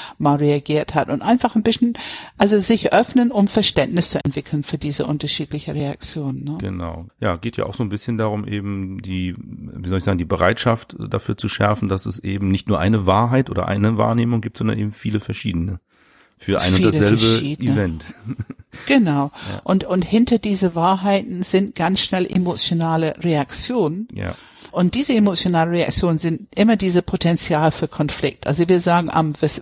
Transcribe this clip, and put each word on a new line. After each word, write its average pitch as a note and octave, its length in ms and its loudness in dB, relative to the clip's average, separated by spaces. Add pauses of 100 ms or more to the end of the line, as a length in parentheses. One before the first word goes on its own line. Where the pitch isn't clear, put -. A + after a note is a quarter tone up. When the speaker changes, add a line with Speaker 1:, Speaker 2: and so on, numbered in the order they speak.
(180)
Speaker 1:
mal D3 200 2
reagiert D3 580 0
hat C#3+ 120 0
und - 140 -4
einfach A#3+ 320 2
ein A3 80 2
bisschen, A#3 340 0 (400)
also G3+ 220 4
sich G#3 340 2
öffnen, A#3+ 380 4
um G3+ 160 2
Verständnis F3+ 640 2
zu - 140 -4
entwickeln C#3+ 400 -4
für - 120 -6
diese D3 300 -4
unterschiedliche D3 680 -6
Reaktion, C#3+ 680 -6
ne? D3 180 -8
Speaker 2:
Genau. E2+ 460 -8 (140)
Ja, F#2+ 160 -2
geht - 220 -8
ja - 80 -2
auch G2+ 80 -8
so B2 100 -4
ein G2 60 -4
bisschen G#2+ 280 -4
darum, G#2+ 300 -2
eben G2 540 -6
die, F#2 360 -4
wie - 500 -12
soll F#2 100 0
ich - 60 -2
sagen, F#2 140 0
die F2 60 -2
Bereitschaft F#2+ 760 0
dafür G#2+ 380 -4
zu G#2+ 120 -6
schärfen, G#2 400 0
dass F#2+ 180 -2
es G2 120 -4
eben G2 300 -4
nicht F#2+ 180 0
nur F#2+ 140 0
eine G2+ 260 2
Wahrheit A#2+ 420 4
oder F2 200 -2
eine G#2 300 2
Wahrnehmung A#2 420 2
gibt, G#2+ 180 -8
sondern A2 200 0
eben G#2 140 -2
viele G#2+ 280 -4
verschiedene F#2+ 600 -4 (580)
für - 220 -2
ein F2+ 120 2
und F#2 60 4
Speaker 1:
Viele F3+ 120 6
Speaker 2:
dasselbe A2+ 280 4
Speaker 1:
verschiedene. A#2 540 2
Speaker 2:
Event. F2+ 340 -2 (200)
<laughs> - 200 -8 (400)
Speaker 1:
Genau. D#3 440 2 (200)
Speaker 2:
Ja. G2 140 -8
Speaker 1:
Und, F#3+ 200 2
und F3+ 180 0
hinter A3+ 360 2
diese G3 360 0
Wahrheiten F#3 680 0
sind F#3+ 320 0
ganz F3+ 260 0
schnell F#3 240 -2
emotionale E3 1000 0
Reaktionen. E3+ 920 -2
Speaker 2:
Ja. F#2 200 -6 (360)
Speaker 1:
Und F3 240 2
diese C4+ 180 0
emotionale F3+ 600 2
Reaktionen E3+ 440 2
sind E3 380 -2
immer G#3+ 220 6
diese F3+ 260 2
Potenzial E3 680 2
für - 160 -4
Konflikt. - 600 -4
Also E3 240 2
wir F3+ 100 6
sagen E3+ 300 2
am, D#3 320 0
was, D3+ 200 -2